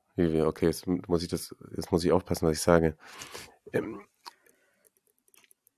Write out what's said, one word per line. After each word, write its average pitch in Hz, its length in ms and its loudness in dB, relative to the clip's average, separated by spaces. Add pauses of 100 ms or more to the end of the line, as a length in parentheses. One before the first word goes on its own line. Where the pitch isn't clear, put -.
(140)
wie, 85 180 2
wie, 80 80 2
okay, 78 260 0
jetzt - 200 0
muss 87 360 0
ich 85 60 -8
das, - 260 -8 (220)
jetzt - 160 -4
muss 85 120 2
ich 87 80 4
aufpassen, 85 360 0
was 78 80 2
ich - 60 -6
sage. 82 340 4 (760)
Ähm, 107 260 -6 (1800)